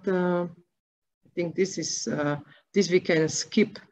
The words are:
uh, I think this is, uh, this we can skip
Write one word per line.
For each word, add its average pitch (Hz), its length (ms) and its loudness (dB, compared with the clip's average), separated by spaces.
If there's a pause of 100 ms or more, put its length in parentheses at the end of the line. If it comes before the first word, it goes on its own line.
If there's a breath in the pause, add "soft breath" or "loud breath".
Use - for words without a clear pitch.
uh, 180 380 0
I - 880 -18
think 170 200 -4
this 190 240 -2
is, - 300 -6
uh, 147 280 -2 (380 loud breath)
this 180 160 2
we 185 100 4
can 160 280 2
skip - 500 0 (140)